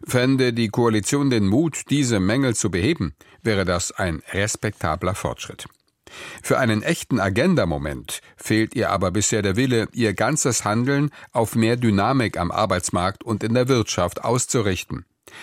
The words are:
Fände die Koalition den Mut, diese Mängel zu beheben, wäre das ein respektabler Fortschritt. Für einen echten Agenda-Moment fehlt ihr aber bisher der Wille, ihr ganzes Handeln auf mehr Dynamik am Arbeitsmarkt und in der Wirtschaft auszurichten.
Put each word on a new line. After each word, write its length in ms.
Fände 460
die 160
Koalition 600
den 160
Mut, 440
diese 320
Mängel 340
zu 160
beheben, 440
wäre 220
das 260
ein 300
respektabler 840
Fortschritt. 500
Für 160
einen 240
echten 380
Agenda-Moment 1000
fehlt 400
ihr 140
aber 220
bisher 300
der 140
Wille, 380
ihr 200
ganzes 520
Handeln 440
auf 240
mehr 220
Dynamik 600
am 140
Arbeitsmarkt 720
und 220
in 80
der 160
Wirtschaft 560
auszurichten. 800